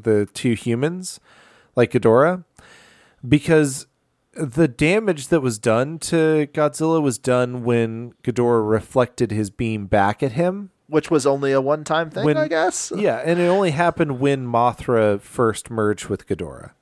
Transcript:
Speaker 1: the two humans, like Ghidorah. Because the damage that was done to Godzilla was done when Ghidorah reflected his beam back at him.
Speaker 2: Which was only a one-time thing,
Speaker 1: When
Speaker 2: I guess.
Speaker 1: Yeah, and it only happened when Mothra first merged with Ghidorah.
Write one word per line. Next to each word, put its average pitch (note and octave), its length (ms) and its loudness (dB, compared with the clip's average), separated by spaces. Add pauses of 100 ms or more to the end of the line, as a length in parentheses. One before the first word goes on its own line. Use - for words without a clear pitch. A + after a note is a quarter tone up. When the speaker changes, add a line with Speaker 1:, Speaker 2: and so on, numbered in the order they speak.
Speaker 1:
the G#2 320 0
two B2 200 -2
humans, C#3+ 680 -4 (560)
like A#2+ 160 2
Ghidorah. C3+ 540 2 (840)
Because D3 600 2 (480)
the D3 340 0
damage E3 600 0
that E3 120 2
was A#2+ 180 -2
done B2+ 420 0
to D#3 520 0
Godzilla D#3+ 480 0
was C3+ 180 0
done B2 460 -2
when A#2 580 -2
Ghidorah A#2 460 2
reflected A2 600 0
his G#2+ 200 -2
beam A2 360 -6
back G#2 360 2
at C3 100 -2
him. F#3 380 -4 (180)
Speaker 2:
Which D3+ 220 -2
was C#3+ 160 2
only C#3 260 0
a C3+ 80 2
one-time D#3 500 -2
thing, - 140 -6
Speaker 1:
When D3+ 120 2
Speaker 2:
I - 120 0
guess. E3 460 -2
Speaker 1:
Yeah, C#3+ 300 -2
and E3+ 160 0
it F3 60 2
only F#3 240 2
happened D#3 500 0
when C3+ 260 0
Mothra A#2 720 0
first - 500 -4
merged G#2+ 380 -2
with - 180 -6
Ghidorah. D#2+ 560 -10